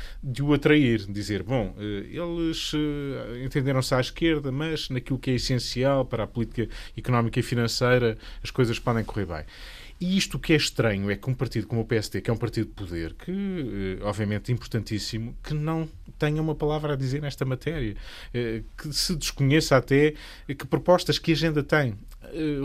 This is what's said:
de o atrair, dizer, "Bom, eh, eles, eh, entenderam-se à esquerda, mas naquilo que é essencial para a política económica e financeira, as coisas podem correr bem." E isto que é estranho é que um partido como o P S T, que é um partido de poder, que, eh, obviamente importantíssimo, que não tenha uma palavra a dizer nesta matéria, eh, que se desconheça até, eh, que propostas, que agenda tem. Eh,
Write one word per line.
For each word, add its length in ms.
de 200
o 100
atrair, 540
dizer, 360
"Bom, 360
eh, 320
eles, 640
eh, 720
entenderam-se 500
à 60
esquerda, 520
mas 380
naquilo 280
que 120
é 40
essencial 720
para 200
a 20
política 420
económica 440
e 20
financeira, 760
as 80
coisas 280
podem 260
correr 200
bem." 200
E 200
isto 200
que 140
é 40
estranho 540
é 60
que 140
um 40
partido 320
como 140
o 40
P 120
S 140
T, 100
que 80
é 40
um 40
partido 300
de 60
poder, 420
que, 160
eh, 720
obviamente 480
importantíssimo, 920
que 120
não 340
tenha 240
uma 120
palavra 380
a 40
dizer 260
nesta 220
matéria, 520
eh, 280
que 160
se 240
desconheça 600
até, 380
eh, 80
que 120
propostas, 520
que 140
agenda 300
tem. 320
Eh, 400